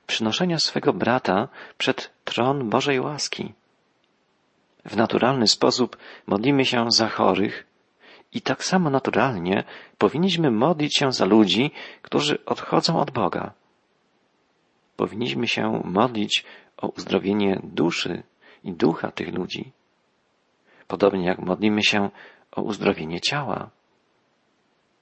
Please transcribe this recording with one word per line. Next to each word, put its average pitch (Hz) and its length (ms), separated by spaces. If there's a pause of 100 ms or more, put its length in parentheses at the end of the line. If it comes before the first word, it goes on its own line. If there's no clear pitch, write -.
przynoszenia 160 520
swego - 340
brata 107 560 (300)
przed - 320 (140)
tron 127 460
Bożej 127 300
łaski. - 520 (1300)
W - 120
naturalny 113 500
sposób 123 500 (300)
modlimy 131 380
się 120 260
za 110 180
chorych 101 580 (680)
i 117 100
tak - 220
samo 180 260
naturalnie 107 760 (340)
powinniśmy 165 520
modlić 147 460
się 135 160
za 110 120
ludzi, 107 460 (320)
którzy 147 420
odchodzą 165 560
od 143 100
Boga. 107 420 (1400)
Powinniśmy 117 520
się 110 360
modlić 104 600 (320)
o - 120
uzdrowienie 98 760
duszy - 600 (420)
i 95 80
ducha - 380
tych - 240
ludzi, - 380 (1160)
podobnie 95 380
jak 90 120
modlimy 95 440
się 101 280 (420)
o 104 100
uzdrowienie 95 580
ciała. 135 500 (1300)